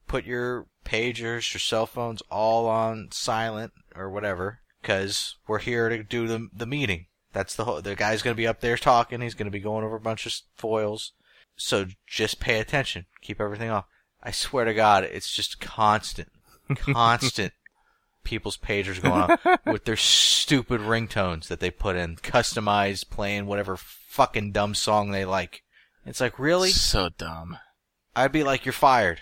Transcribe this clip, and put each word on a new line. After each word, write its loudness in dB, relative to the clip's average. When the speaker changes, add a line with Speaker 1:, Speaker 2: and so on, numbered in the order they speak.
Speaker 1:
put -4
your -4
pagers, -4
your -8
cell 0
phones -8
all 2
on 0
silent -4
or -10
whatever, -4
'cause -2
we're 0
here 0
to -4
do -2
the, -4
the -8
meeting." -4
That's -4
the -4
whole, -4
the -6
guy's 0
gonna 0
be -2
up -2
there 0
talking. 4
He's -6
gonna -6
be -8
going -4
over -6
a -10
bunch -4
of -8
s-, -6
foils. -2
So 0
just -2
pay 2
attention. -4
Keep -10
everything -4
off. -2
I -10
swear -2
to 2
God, 8
it's -8
just -4
constant, 0
Speaker 2:
<laughs> -4
Speaker 1:
constant 2
people's -4
pagers -2
going 4
off 4
Speaker 2:
<laughs> -8
Speaker 1:
with -2
their 0
stupid 4
ringtones -2
that -6
they 0
put -2
in, -2
customized, 2
playing -4
whatever -2
fucking -2
dumb 0
song 2
they -2
like. -4
It's -8
like, -2
really? 2
Speaker 2:
So 2
dumb. -10
Speaker 1:
I'd 2
be 2
like, 0
"You're -4
fired. 4